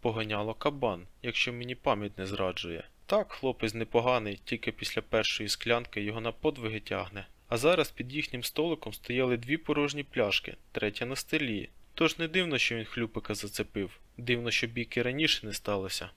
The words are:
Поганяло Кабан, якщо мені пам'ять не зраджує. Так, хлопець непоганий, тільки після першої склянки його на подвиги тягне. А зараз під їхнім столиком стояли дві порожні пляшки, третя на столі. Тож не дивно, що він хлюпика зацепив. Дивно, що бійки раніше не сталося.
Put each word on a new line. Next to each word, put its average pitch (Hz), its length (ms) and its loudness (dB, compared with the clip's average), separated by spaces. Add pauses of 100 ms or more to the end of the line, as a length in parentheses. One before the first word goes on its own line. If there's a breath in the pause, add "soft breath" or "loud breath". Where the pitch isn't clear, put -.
Поганяло 110 540 0
Кабан, 120 520 -2 (160)
якщо 123 300 0
мені 120 220 -8
пам'ять 104 440 0
не 95 80 -4
зраджує. 92 580 -2 (220)
Так, 202 260 2
хлопець 120 420 -2
непоганий, 113 720 2
тільки - 280 -2
після - 300 -4
першої 107 460 0
склянки 117 540 0
його 107 180 -4
на 113 120 -2
подвиги 113 480 -2
тягне. 98 460 -4 (220)
А 120 80 0
зараз 156 340 4
під 131 220 -8
їхнім 135 320 -4
столиком 151 480 -2
стояли 123 440 2
дві 120 200 0
порожні 147 460 0
пляшки, - 540 2 (160)
третя 107 340 0
на 131 100 -4
столі. 127 520 0 (260)
Тож 160 240 2
не 165 100 0
дивно, 165 300 2
що - 180 2
він 110 80 -4
хлюпика 113 500 -2
зацепив. 101 680 -4 (160)
Дивно, 120 340 0
що - 160 2
бійки 117 360 -2
раніше 131 440 2
не 104 60 -6
сталося. 95 640 -2